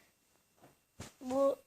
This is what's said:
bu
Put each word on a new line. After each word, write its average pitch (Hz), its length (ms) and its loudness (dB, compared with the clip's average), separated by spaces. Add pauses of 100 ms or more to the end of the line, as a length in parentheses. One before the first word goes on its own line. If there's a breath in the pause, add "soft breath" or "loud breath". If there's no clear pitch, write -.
(1200 soft breath)
bu 269 460 0